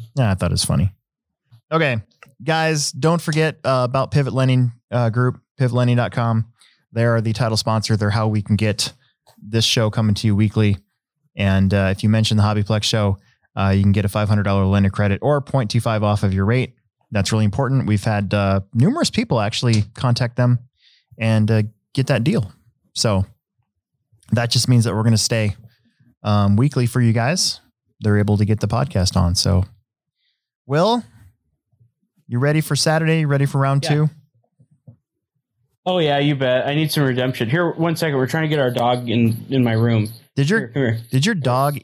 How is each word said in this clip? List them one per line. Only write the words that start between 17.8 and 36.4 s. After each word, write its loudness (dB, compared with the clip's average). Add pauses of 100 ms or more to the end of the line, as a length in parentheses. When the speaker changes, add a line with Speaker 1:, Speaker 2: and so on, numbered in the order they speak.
Speaker 1:
We've 0
had, -2
uh, 2 (120)
numerous 0
people -2
actually 0 (120)
contact -2
them 2 (580)
and, 0
uh, 2 (300)
get -2
that 0
deal. -2 (420)
So 0 (1080)
that 0
just 0
means 4
that -2
we're 0
gonna 2
stay, -2 (680)
um, 2
weekly 0
for -2
you 4
guys. -2 (400)
They're 2
able 2
to 2
get 0
the -2
podcast -2
on. 2
So, 2 (1000)
Will, 0 (1300)
you -4
ready 0
for -4
Saturday? 0
You -2
ready 2
for -2
round 0
Speaker 2:
Yeah. -2
Speaker 1:
two? 2 (1800)
Speaker 2:
Oh, 0
yeah, 2
you 2
bet. 0